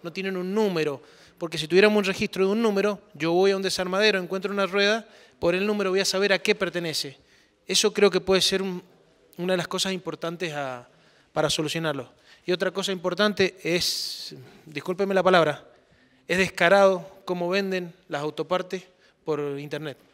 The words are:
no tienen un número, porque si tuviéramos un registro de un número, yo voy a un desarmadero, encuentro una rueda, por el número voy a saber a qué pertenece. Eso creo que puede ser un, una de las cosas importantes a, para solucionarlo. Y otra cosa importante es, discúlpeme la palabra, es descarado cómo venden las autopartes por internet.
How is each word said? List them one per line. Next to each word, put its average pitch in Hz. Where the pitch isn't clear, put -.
no 165
tienen 190
un 185
número, 165
porque 165
si 156
tuviéramos 202
un 202
registro 190
de 196
un 220
número, 202
yo 156
voy 190
a 196
un 190
desarmadero, 190
encuentro 185
una 196
rueda, 202
por 175
el 196
número 208
voy 185
a 190
saber 196
a 190
qué 202
pertenece. 170
Eso 196
creo 202
que 185
puede 190
ser 190
un, 185
una 180
de 185
las 170
cosas 190
importantes 165
a, 131
para 156
solucionarlo. 151
Y -
otra 180
cosa 196
importante 185
es, -
discúlpeme 180
la 190
palabra, 170
es 180
descarado 185
cómo 175
venden 185
las 147
autopartes 180
por 143
internet. 147